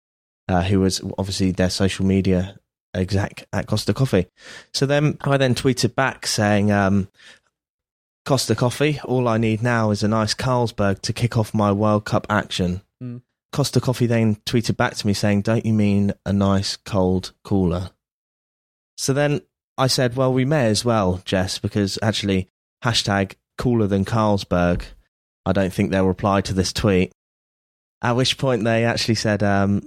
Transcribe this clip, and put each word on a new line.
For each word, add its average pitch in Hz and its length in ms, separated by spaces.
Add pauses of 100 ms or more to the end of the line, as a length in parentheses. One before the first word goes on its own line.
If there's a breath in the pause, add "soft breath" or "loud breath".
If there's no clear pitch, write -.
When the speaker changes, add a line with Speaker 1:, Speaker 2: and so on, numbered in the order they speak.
(460)
Speaker 1:
uh, 90 180
who 98 160
was 92 200 (160)
obviously 95 360
their 92 180
social 95 340
media 95 540 (360)
exec 95 580
at 101 140
Costa - 280
Coffee. 110 320 (480 loud breath)
So - 100
then 143 380
I 139 160
then 131 160
tweeted 123 400
back 131 320
saying, 104 440
um, 101 380 (1160 loud breath)
"Costa 123 300
Coffee, 139 500
all 127 240
I 110 100
need 110 240
now 113 280
is 104 120
a 104 60
nice 107 260
Carlsberg 117 680
to - 100
kick - 260
off 110 160
my 104 180
World 104 320
Cup - 240
action." 92 520 (220)
Speaker 2:
Mm. 123 200 (300)
Speaker 1:
Costa 131 280
Coffee 123 260
then 113 300 (100)
tweeted 110 300
back 123 200
to - 100
me 104 80
saying, 101 280
"Don't 113 240
you 113 60
mean 101 400 (120)
a 98 80
nice 98 440
cold 92 560 (120)
cooler?" 90 460 (1080)
So - 160
then 147 300 (360)
I 131 80
said, 123 300
"Well, 131 160
we 127 120
may 139 220
as 107 180
well, 98 400
Jess, 95 340
because 98 440
actually, 98 460 (340)
hashtag 101 520 (240)
cooler 117 280
than 95 180
Carlsberg, 101 800 (600)
I 95 80
don't 92 200
think 98 180
they'll 95 160
reply 98 360
to - 120
this 92 180
tweet." 92 400 (920)
At 120 120
which 127 220
point 127 260
they 113 220
actually 117 300
said, 104 280
um, 98 440